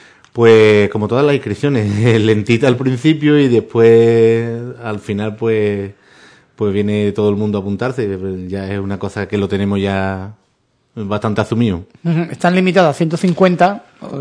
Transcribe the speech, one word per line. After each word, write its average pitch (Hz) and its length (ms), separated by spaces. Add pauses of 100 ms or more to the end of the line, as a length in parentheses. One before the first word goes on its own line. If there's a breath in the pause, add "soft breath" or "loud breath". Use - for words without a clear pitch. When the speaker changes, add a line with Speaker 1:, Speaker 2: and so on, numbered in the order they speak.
(340 soft breath)
Speaker 1:
Pues 110 560
como 107 180
todas 127 180
las 143 100
inscripciones, 110 840
<laughs> - 0
lentita 110 460
al 123 80
principio 147 640
y 139 80
después 113 1040 (320)
al 107 160
final 104 380
pues, 104 540 (640 soft breath)
pues 104 160
viene 104 400
todo 104 160
el 101 80
mundo 107 200
a 98 40
apuntarse, 101 580 (300)
ya 98 200
es 101 80
una 98 220
cosa 101 260
que 104 120
lo 98 100
tenemos 98 320
ya 98 540 (600)
bastante 104 480
asumido. 104 420 (200)
Speaker 2:
Ujú, 170 180 (100)
están 175 240
limitados 185 360
a - 20
ciento 165 240
cincuenta, 180 640 (180)
eh, - 60 (140)